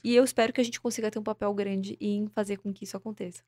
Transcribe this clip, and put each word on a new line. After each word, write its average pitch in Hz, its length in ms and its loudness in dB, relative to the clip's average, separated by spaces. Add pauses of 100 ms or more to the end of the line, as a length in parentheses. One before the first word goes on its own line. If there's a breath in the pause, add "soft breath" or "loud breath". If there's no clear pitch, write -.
E 240 100 2
eu 240 80 10
espero 233 300 4
que - 80 0
a 247 40 6
gente 233 160 -8
consiga 226 300 -2
ter 214 80 -6
um 214 40 -6
papel 208 300 -2
grande 202 480 -2
em 208 280 0
fazer 208 300 -2
com 202 140 -6
que 196 120 -10
isso 196 120 -12
aconteça. 196 520 -10